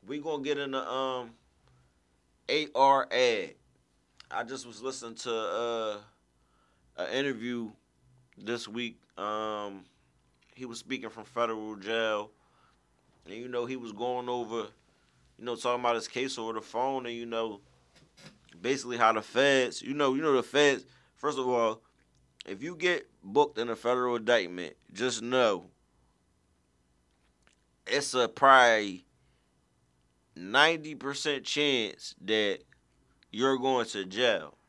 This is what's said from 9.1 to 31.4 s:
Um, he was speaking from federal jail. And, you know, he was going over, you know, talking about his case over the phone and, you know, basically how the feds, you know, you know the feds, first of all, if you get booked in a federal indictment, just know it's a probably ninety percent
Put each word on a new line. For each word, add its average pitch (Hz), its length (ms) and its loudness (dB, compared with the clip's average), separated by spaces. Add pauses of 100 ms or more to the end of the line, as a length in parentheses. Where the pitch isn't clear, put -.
Um, 104 680 -6 (720)
he 127 100 -14
was 117 140 -12
speaking 120 300 -8
from 110 160 -18
federal 110 500 -4
jail. 107 560 -2 (920)
And, 92 100 -14
you 120 140 -12
know, 123 160 -4
he 127 100 -6
was 117 160 -12
going 123 380 -4
over, 117 380 -4 (720)
you - 80 -18
know, 120 120 -4
talking 123 240 0
about 117 140 4
his 110 120 -4
case 131 300 -6
over 113 160 -6
the 110 80 -6
phone 127 440 -4
and, 120 100 -8
you 117 100 -10
know, 113 340 -4 (1000)
basically 123 340 -2
how 117 160 6
the 110 100 2
feds, 131 600 2
you 135 120 -6
know, 143 200 2
you 139 80 0
know 156 120 4
the 127 80 4
feds, 139 440 4 (300)
first 143 220 -4
of 127 120 -2
all, 117 320 2 (640)
if 98 180 -12
you 175 120 -8
get 170 340 -2 (120)
booked 139 360 2
in 117 120 -4
a 113 60 -2
federal 123 400 0
indictment, 95 580 0 (200)
just 117 280 -2
know 113 440 2 (2250)
it's 143 280 -2
a 123 160 2
probably 117 720 8 (1300)
ninety 151 600 2
percent 139 480 -4